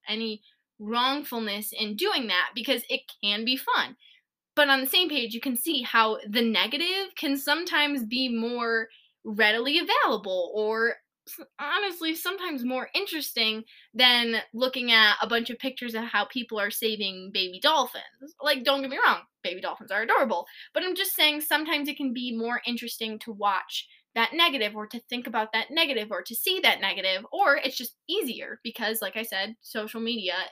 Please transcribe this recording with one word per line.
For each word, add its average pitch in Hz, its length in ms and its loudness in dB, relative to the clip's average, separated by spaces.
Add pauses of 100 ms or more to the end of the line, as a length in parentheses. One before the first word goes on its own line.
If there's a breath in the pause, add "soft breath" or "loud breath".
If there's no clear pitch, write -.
any 214 320 -2 (420 soft breath)
wrongfulness 233 960 -2
in 214 180 -2
doing 330 320 0
that 180 260 4
because 240 340 0
it 262 140 -4 (200)
can 208 220 0
be 254 140 0
fun. 415 380 -2 (600 soft breath)
But 294 120 6
on 269 120 6
the 262 60 -2
same 359 220 2
page, 233 240 -2
you 233 80 -6
can 254 160 -2
see 285 260 -2
how 226 360 2 (100)
the 226 140 2
negative 294 760 0
can 285 200 0
sometimes 294 680 0
be 247 240 -2
more 233 600 -2 (360 soft breath)
readily 220 540 4
available 254 760 2
or 220 420 2 (320)
s-, - 180 -16 (120)
honestly 339 560 -2
sometimes 349 500 -4
more 254 300 -2
interesting 247 680 -2 (320 loud breath)
than 240 420 6 (160)
looking 254 380 0
at 220 320 8
a 220 60 2
bunch 233 220 0
of 233 80 -8
pictures 247 360 -6
of 220 100 -2
how 220 200 0
people 226 340 -6
are 202 120 0
saving 202 640 -4
baby 185 300 -2
dolphins. 285 800 0
Like, 269 220 0
don't 277 160 4
get 269 100 -4
me 294 160 -4
wrong, 208 140 4 (220)
baby 185 180 -6
dolphins 185 320 -8
are 208 100 0
adorable, 262 440 2 (280 loud breath)
but 330 80 0
I'm 359 140 -2
just 381 180 -2
saying 302 280 4
sometimes 302 460 0
it 285 80 -6
can 269 160 -2
be 247 240 -4
more 226 300 -2
interesting 233 540 -6
to 226 120 -12
watch 202 540 -2 (300 soft breath)
that - 180 2
negative 269 400 2
or 214 140 -8
to 240 100 -10 (100)
think 247 200 -6
about 220 240 -2
that 226 180 0
negative 277 400 2
or 185 120 -4
to 233 120 -10
see 370 260 0
that 220 200 6
negative, 190 520 0
or 311 240 4
it's 269 200 -2
just - 180 -8 (140)
easier 294 560 -4
because, 220 360 -4
like 196 160 -6
I 220 60 -4
said, 208 400 -4
social 220 380 -8
media, 220 340 -2 (180)